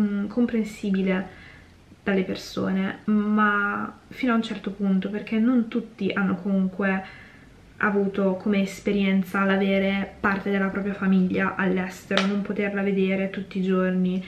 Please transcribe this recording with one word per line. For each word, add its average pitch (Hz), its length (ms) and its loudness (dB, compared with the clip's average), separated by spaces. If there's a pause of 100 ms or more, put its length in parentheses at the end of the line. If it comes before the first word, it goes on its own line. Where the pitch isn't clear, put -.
mm, 202 260 0
comprensibile 202 1160 0 (600)
dalle 190 220 2
persone, 190 800 -4
ma 208 920 2 (120)
fino 254 240 -2
a - 20 4
un 226 80 2
certo 202 300 -8
punto, 196 380 0
perché 220 280 -4
non 233 300 4
tutti 220 440 -4
hanno 196 220 0
comunque 190 880 -2 (540)
avuto 196 580 2
come 196 280 2
esperienza 196 840 0
l'avere 196 760 2
parte 196 320 0
della 196 180 0
propria 196 260 -4
famiglia 190 600 2
all'estero, 190 720 -2
non 202 160 -2
poterla 202 400 -2
vedere 190 480 0
tutti 190 280 -8
i 185 40 0
giorni, 185 540 2 (120)